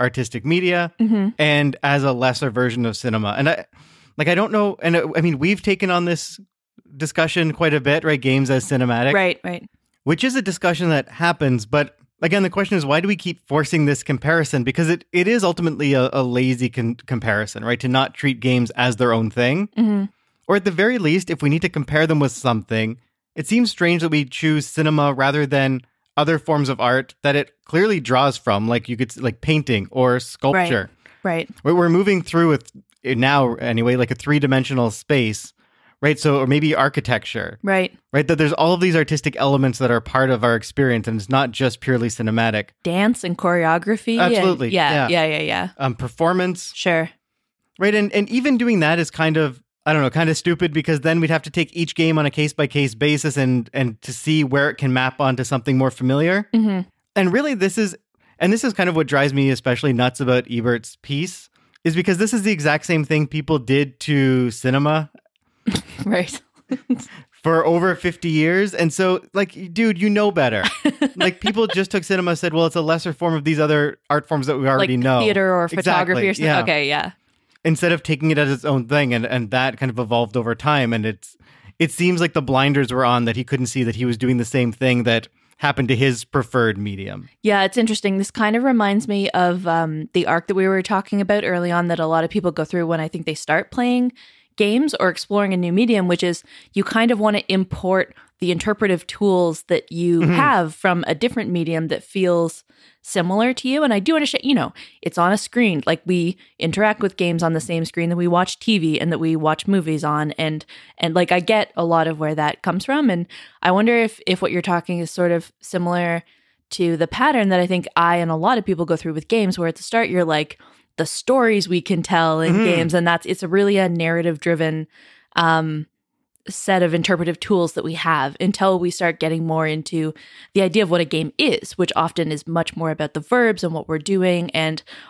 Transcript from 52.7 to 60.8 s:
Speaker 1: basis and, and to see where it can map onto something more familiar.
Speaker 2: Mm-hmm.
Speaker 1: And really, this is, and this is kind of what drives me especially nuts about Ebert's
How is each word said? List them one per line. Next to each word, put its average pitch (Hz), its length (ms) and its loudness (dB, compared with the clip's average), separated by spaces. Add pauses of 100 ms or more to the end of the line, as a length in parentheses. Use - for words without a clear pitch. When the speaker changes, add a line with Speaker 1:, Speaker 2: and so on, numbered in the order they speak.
Speaker 1:
basis 147 400 0
and, 127 360 0
and 123 300 -4
to 127 100 -12
see 156 320 0
where 143 260 2
it - 40 -6
can 131 180 -2
map 127 280 -2
onto 131 240 0
something 131 340 0
more 131 120 2
familiar. 156 600 0
Speaker 2:
Mm-hmm. 208 360 0 (280)
Speaker 1:
And 185 160 2
really, 277 220 0
this 190 240 0
is, 202 180 -2 (440)
and 180 120 4
this 226 120 2
is 233 100 0
kind 180 140 0
of 165 80 0
what 156 100 2
drives 139 260 2
me 135 180 2
especially 131 420 0
nuts 123 280 0
about 123 300 0
Ebert's 117 520 -2